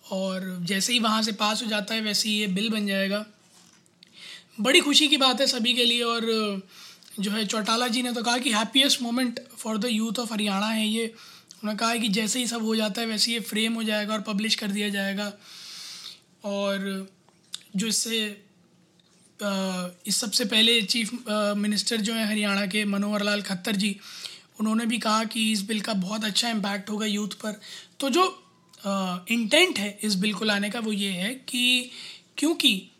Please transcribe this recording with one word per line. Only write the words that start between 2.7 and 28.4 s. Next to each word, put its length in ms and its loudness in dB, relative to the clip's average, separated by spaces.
जाएगा। 380 0
बड़ी 200 8
खुशी 280 6
की 100 6
बात 240 4
है 60 4
सभी 260 0
के 120 4
लिए। 160 2
और 600 0
जो 120 0
है, 140 0
चौटाला 420 0
जी 140 0
ने 120 -2
तो 100 -2
कहा 140 2
कि 140 0
happiest 460 4
moment 420 -2
for 180 -2
the 160 0
youth 240 -2
of 80 -8
हरियाणा 340 0
है 200 0
ये। 260 -2
उन्होंने 240 -6
कहा 120 0
है 100 0
कि 80 0
जैसे 320 0
ही 80 -2
सब 140 -4
हो 140 0
जाता 260 -2
है, 60 -2
वैसे 240 0
ये 80 -2
फ्रेम 340 -2
हो 100 -4
जाएगा 300 -2
और 80 -2
पब्लिश 340 -2
कर 120 -6
दिया 220 -2
जाएगा। 440 -4
और 680 -4
जो 120 0
इससे, 560 -2
अ, 460 -2
इस 100 0
सबसे 280 0
पहले 360 6
चीफ, 480 -2
अ, 240 2
मिनिस्टर 440 0
जो 160 0
हैं 120 0
हरियाणा 400 2
के, 200 0
मनोहर 380 0
लाल 180 0
खट्टर 340 -2
जी, 220 0
उन्होंने 260 2
भी 120 0
कहा 260 2
कि 280 0
इस 100 0
बिल 200 -2
का 120 -2
बहुत 300 -2
अच्छा 260 0
इम्पैक्ट 400 -2
होगा 160 -4
यूथ 220 0
पर। 340 -8
तो 100 0
जो, 340 2